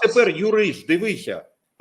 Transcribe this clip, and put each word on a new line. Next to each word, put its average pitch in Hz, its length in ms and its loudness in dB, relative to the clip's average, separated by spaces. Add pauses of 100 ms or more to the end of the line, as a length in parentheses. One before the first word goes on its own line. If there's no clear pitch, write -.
тепер, 226 300 4
юрист, 214 500 0
дивися, 160 580 -4 (360)